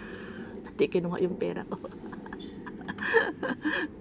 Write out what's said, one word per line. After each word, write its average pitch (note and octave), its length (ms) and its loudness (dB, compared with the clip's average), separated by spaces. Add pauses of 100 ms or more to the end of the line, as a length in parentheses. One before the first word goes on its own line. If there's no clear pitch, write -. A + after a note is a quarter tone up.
(260)
<laughs> - 500 -8
Hindi - 160 8
kinuha F3 320 4
yung F3+ 160 2
pera F3 240 0
ko. - 160 -4
<laughs> - 80 -8 (2000)